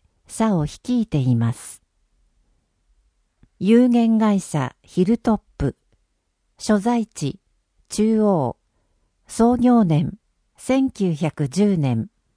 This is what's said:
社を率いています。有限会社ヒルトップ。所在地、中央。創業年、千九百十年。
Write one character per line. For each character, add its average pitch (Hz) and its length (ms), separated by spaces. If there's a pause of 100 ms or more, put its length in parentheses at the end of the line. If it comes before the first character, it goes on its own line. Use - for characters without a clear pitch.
(280)
社 220 280
を 151 80
率 - 280
い 233 140
て 151 120
い 127 160
ま 117 200
す。 - 280 (1800)
有 233 300
限 233 300
会 208 200
社 147 440
ヒ - 220
ル 226 140
ト 220 160
ッ - 60 (180)
プ。 139 180 (800)
所 214 220
在 233 260
地、 - 360 (480)
中 220 340
央。 175 340 (680)
創 240 300
業 240 280
年、 165 340 (380)
千 269 360
九 180 220
百 147 340
十 196 280
年。 127 340 (260)